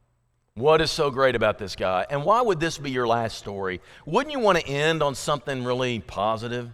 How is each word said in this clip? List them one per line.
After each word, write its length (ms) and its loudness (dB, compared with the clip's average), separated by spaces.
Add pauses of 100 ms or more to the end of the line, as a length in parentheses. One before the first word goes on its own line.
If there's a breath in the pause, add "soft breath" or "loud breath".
(540)
What 260 4
is 100 0
so 200 0
great 240 4
about 240 2
this 180 -10
guy? 320 0
And 160 -4
why 160 4
would 200 0
this 180 -2
be 120 -8
your 160 0
last 300 0
story? 460 -6 (240 loud breath)
Wouldn't 260 0
you 60 -4
want 200 4
to 80 -2
end 360 0
on 120 0
something 500 -4
really 360 0
positive? 720 -4